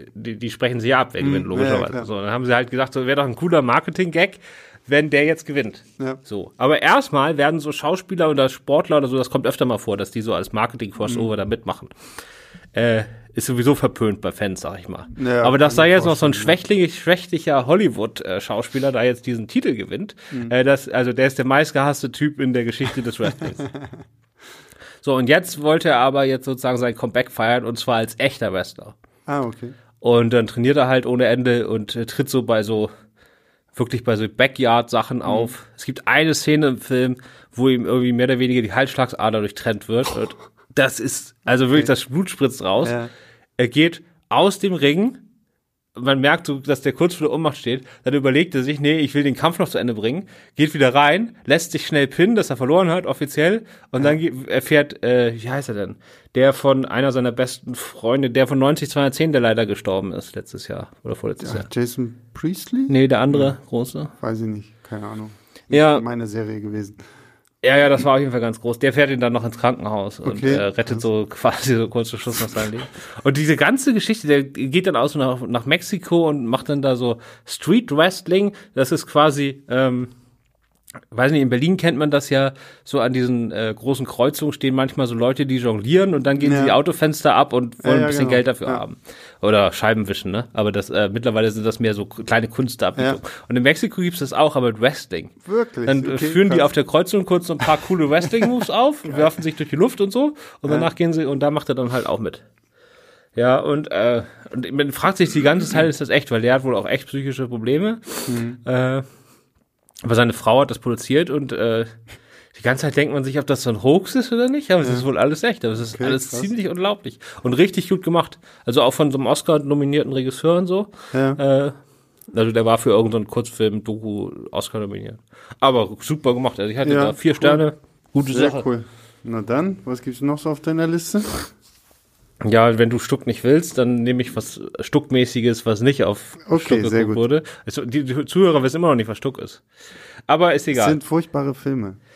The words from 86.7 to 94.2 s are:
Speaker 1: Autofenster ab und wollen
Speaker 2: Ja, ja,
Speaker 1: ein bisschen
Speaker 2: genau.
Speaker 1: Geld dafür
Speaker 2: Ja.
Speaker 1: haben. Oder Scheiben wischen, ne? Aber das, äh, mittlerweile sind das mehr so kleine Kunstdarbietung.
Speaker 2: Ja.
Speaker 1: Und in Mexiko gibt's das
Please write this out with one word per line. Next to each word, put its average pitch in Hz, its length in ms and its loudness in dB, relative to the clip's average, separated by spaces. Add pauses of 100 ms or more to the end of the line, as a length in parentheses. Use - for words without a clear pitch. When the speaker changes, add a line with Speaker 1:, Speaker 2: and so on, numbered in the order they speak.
Speaker 1:
Autofenster 147 600 2
ab 131 180 4
und 123 320 -2
wollen 131 120 4
Speaker 2:
Ja, 135 60 4
ja, 151 40 2
Speaker 1:
ein - 40 0
bisschen 143 160 0
Speaker 2:
genau. 131 100 0
Speaker 1:
Geld 123 100 2
dafür 123 220 -2
Speaker 2:
Ja. 131 120 -4
Speaker 1:
haben. - 180 -10 (440)
Oder 101 300 4
Scheiben 110 360 0
wischen, 98 220 -6
ne? 110 240 -6
Aber 104 180 0
das, 101 200 -4
äh, 101 180 0
mittlerweile 113 400 0
sind 107 160 -4
das 110 140 -2
mehr 110 160 0
so 101 100 -6
kleine 113 420 -2
Kunstdarbietung. 127 760 -2
Speaker 2:
Ja. - 60 -14 (200)
Speaker 1:
Und 120 60 -2
in 123 80 2
Mexiko 160 380 0
gibt's 175 180 -4
das 139 140 -6